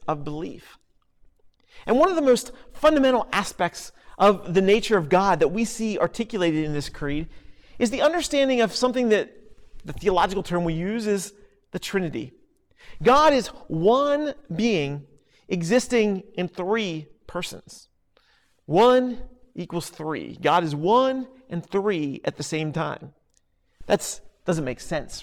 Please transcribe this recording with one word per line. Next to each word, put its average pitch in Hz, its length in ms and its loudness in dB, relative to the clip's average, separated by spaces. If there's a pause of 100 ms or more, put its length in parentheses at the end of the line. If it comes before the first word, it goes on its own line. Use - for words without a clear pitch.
of 151 160 -4
belief. 151 560 -12 (1080)
And 233 120 2
one 339 100 6
of 370 60 0
the 320 80 0
most 254 300 2 (200)
fundamental 269 600 4
aspects - 580 -4 (260)
of 190 380 4
the 190 80 4
nature 208 340 4
of 160 120 0
God 180 320 4
that 156 80 4
we 220 160 -2
see 214 340 -4
articulated 170 640 0
in 151 80 -4
this 147 160 -4
creed 147 380 -6 (540)
is 240 100 2
the 262 120 -2
understanding 277 580 2
of 214 160 0
something 247 320 0
that 202 240 2 (520)
the 147 80 -10
theological 185 520 0
term 175 180 -2
we 165 120 -2
use 208 340 -4
is 214 260 -2 (380)
the 185 80 -8
Trinity. 147 520 -6 (720)
God 285 300 6
is 247 160 0 (180)
one 277 680 2 (200)
being 147 500 -2 (440)
existing 202 760 0 (120)
in 180 120 -4
three 180 640 -4 (180)
persons. - 640 -12 (800)
One 247 520 4 (360)
equals 170 360 -8
three. 151 500 -10
God 151 220 2
is 151 120 -2
one 254 520 2 (240)
and 170 140 -6
three 185 600 -4
at - 120 -4
the 175 60 -12
same 156 300 -6
time. 151 400 -6 (720)
That's, - 360 -2 (240)
doesn't 165 200 -2
make 123 160 -8
sense 143 420 -8